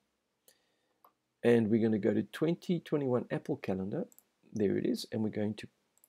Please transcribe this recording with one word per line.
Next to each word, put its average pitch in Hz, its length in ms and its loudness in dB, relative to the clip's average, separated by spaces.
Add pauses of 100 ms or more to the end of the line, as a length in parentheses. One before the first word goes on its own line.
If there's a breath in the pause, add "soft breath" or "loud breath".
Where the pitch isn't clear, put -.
(1400)
And 117 260 6
we're 110 120 4
gonna 110 160 2
go 104 160 0
to 110 80 2
twenty 165 580 -2
twenty-one 127 500 -2
Apple 151 260 -4
Calendar. 101 500 -4 (460)
There 101 240 2
it - 100 -2
is, - 240 -2
and 110 120 -4
we're 107 80 -2
going 107 240 -4
to - 120 -14 (420)